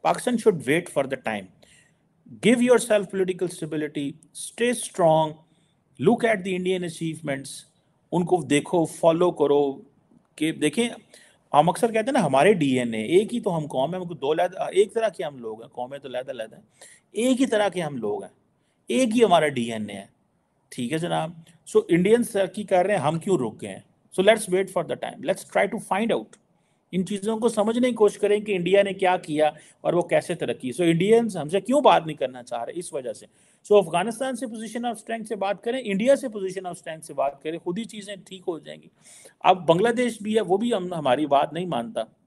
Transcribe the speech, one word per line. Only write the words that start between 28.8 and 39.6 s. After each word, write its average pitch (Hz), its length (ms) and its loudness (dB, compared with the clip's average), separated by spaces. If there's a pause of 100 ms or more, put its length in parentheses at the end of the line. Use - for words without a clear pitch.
ने 196 100 0
क्या 180 240 2
किया 151 380 0 (300)
और 160 100 0
वो 175 80 4
कैसे 170 320 0
तरक्की। 139 380 -6
So, 165 80 -6
इंडियंस 185 560 4
हमसे 160 240 -2
क्यों 262 220 2
बात 170 240 6
नहीं 156 100 -8
करना 127 260 -6
चाह 117 200 -6
रहे 131 160 -8
इस 180 160 -12
वजह 127 180 -6
से। 104 140 -16 (380)
So, 202 200 6
अफगानिस्तान 220 500 -2
से 269 120 -8
position 226 360 -10
of 240 120 -4
strength 226 300 -10
से 226 120 -8
बात 190 260 -4
करें, 247 200 -4
इंडिया 226 340 2
से 277 120 -6
position 190 340 -8
of 180 100 -10
strength 160 280 -12
से 156 140 -16
बात 139 300 -2
करें, 165 160 -6
खुद 180 180 -6
ही 226 60 -6
चीज़ें 202 400 -14
ठीक 185 240 -16
हो 165 120 -6
जाएंगी। 156 300 -18 (540)
अब 185 120 6
बांग्लादेश 226 640 2